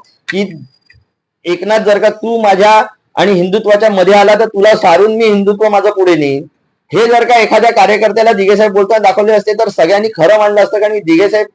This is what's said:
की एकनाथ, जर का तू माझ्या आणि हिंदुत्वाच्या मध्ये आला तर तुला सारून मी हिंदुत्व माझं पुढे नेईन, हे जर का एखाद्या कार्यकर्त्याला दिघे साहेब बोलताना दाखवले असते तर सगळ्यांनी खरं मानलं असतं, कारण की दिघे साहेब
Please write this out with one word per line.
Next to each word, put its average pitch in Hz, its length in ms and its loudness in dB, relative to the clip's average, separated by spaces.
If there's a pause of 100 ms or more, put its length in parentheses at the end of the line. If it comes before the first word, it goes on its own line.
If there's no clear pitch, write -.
(300)
की 190 120 -4 (1040)
एकनाथ, 185 340 -2
जर 202 200 0
का 208 100 2
तू 226 320 -6
माझ्या 202 300 2 (440)
आणि 190 160 0
हिंदुत्वाच्या 202 580 0
मध्ये 190 240 0
आला 202 220 4
तर 220 120 0
तुला 208 280 2
सारून 202 400 2
मी 226 100 -2
हिंदुत्व 202 440 0
माझं 202 200 0
पुढे 190 260 0
नेईन, 143 280 -4 (480)
हे 202 160 0
जर 233 160 2
का 240 140 0
एखाद्या 220 340 0
कार्यकर्त्याला 208 640 0
दिघे 196 240 0
साहेब 214 160 0
बोलताना 202 300 0
दाखवले 208 300 0
असते 208 200 0
तर 214 160 -2
सगळ्यांनी 196 380 0
खरं 202 300 0
मानलं 208 260 2
असतं, 214 160 -4
कारण 214 140 -2
की 208 60 -4
दिघे 165 300 0
साहेब 208 260 -2